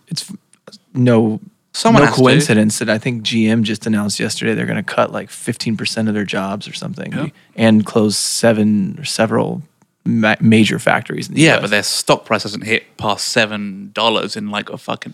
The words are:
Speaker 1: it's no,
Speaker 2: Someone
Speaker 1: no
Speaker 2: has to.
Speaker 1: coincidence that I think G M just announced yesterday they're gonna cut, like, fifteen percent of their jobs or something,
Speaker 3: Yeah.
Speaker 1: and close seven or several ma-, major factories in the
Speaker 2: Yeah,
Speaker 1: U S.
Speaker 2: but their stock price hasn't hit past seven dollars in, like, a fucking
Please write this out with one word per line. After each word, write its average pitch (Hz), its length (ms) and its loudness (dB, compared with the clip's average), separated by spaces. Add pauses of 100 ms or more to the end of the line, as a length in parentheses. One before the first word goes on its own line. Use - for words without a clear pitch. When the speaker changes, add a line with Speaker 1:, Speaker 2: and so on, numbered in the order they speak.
Speaker 1:
it's - 240 -10 (640)
no, 117 460 4 (340)
Speaker 2:
Someone 226 280 4
Speaker 1:
no 147 60 6
Speaker 2:
has - 80 0
to. 131 60 4
Speaker 1:
coincidence 127 580 4
that 113 100 -2
I 107 80 0
think 120 240 -4
G 110 260 0
M 113 160 2
just 104 220 -4
announced 104 340 -2
yesterday 110 360 -2
they're 117 100 -2
gonna 117 180 -4
cut, - 280 -2
like, 104 180 -10
fifteen - 480 -6
percent 110 300 -4
of 104 80 -2
their 104 100 -2
jobs 98 420 -6
or - 60 -14
something, - 400 -10
Speaker 3:
Yeah. - 140 -4 (280)
Speaker 1:
and 110 300 4
close 107 320 0
seven 107 840 0
or - 60 -14
several 110 560 -2 (420)
ma-, 110 380 2
major 113 380 4
factories - 500 -2
in - 60 -12
the 135 60 2
Speaker 2:
Yeah, 156 100 6
Speaker 1:
U - 60 4
S. - 40 -2
Speaker 2:
but 101 80 -4
their 101 140 0
stock - 420 -2
price 107 180 -2
hasn't 101 220 -10
hit - 320 -4
past 101 320 -4
seven 104 640 -4
dollars 107 420 -2
in, 104 140 -8
like, 104 200 -6
a - 80 -10
fucking - 360 -10